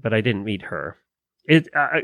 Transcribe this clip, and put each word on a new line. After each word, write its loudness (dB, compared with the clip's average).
but 0
I 4
didn't -2
meet -6
her. -10
It, 4
I, -2